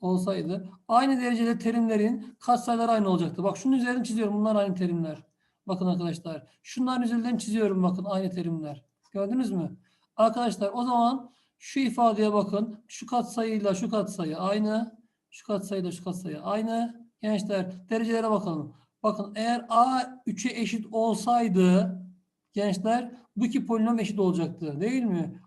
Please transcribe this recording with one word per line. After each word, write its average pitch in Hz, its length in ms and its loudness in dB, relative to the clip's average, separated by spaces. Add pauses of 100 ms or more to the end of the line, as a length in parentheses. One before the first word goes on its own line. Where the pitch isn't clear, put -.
olsaydı 180 680 -2 (200)
aynı 254 320 4
derecede 233 380 0
terimlerin 226 840 0
katsayıları 233 500 0
aynı 214 180 2
olacaktı. 175 340 0
Bak, 196 140 0
şunun 262 200 2
üzerine 247 280 0
çiziyorum. 214 300 -2
Bunlar 214 220 2
aynı 202 180 2
terimler. 170 500 -2 (420)
Bakın 185 200 -2
arkadaşlar. 170 600 -4 (160)
Şunların 254 400 -2
üzerinden 233 340 0
çiziyorum. 208 460 0
Bakın, 185 220 0
aynı 190 260 -2
terimler. 165 540 -6 (280)
Gördünüz 208 380 -2
mü? 175 260 -4 (400)
Arkadaşlar, 220 580 2
o 240 100 -2
zaman 247 460 2 (280)
şu - 220 -4
ifadeye 226 520 4
bakın. 202 560 0
Şu - 180 -14
katsayıyla 226 680 0
şu 190 160 -4
katsayı 175 480 -2
aynı. 214 600 0 (320)
Şu - 160 -20
katsayıyla 190 460 -2
şu 175 120 -10
katsayı 160 360 -8
aynı. 226 680 -4 (140)
Gençler, 202 680 -2
derecelere 226 400 2
bakalım. 175 440 -2 (280)
Bakın, 202 320 -2
eğer 233 340 -2
A 247 340 4 (240)
üçe 202 220 -2
eşit 220 440 -4
olsaydı 214 1080 4 (540)
gençler, 208 640 0 (200)
bu 226 100 0
iki - 200 0
polinom 226 320 2
eşit 202 200 -2
olacaktı, 165 600 0
değil 247 220 0
mi? 180 440 -2